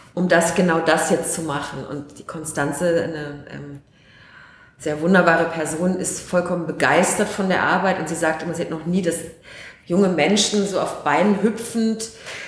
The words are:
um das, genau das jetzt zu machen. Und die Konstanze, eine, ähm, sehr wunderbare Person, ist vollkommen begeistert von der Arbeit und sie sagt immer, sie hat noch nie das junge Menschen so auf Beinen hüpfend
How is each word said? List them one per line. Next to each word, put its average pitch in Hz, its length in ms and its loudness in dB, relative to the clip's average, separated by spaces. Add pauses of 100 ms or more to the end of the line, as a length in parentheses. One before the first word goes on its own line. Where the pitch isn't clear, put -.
(140)
um 180 140 0
das, 170 260 4
genau 175 260 2
das 160 300 2
jetzt - 240 0
zu 170 80 -4
machen. 143 440 -6
Und - 340 -12
die - 40 -18
Konstanze, 156 640 -4
eine, 151 640 -2
ähm, 143 300 -14 (960)
sehr 151 240 -4
wunderbare 170 440 6
Person, 165 500 -2
ist - 240 -4
vollkommen 175 480 -2
begeistert 175 640 2
von 190 200 -2
der 160 140 2
Arbeit 180 360 2
und 160 80 -6
sie 170 80 -4
sagt 160 280 -2
immer, 165 100 -4
sie 165 80 -4
hat - 80 -6
noch 156 160 -8
nie 180 160 2
das 170 140 0 (720)
junge 185 220 4
Menschen 190 580 2
so 180 120 -2
auf - 240 -4
Beinen 175 380 4
hüpfend 226 680 -2 (380)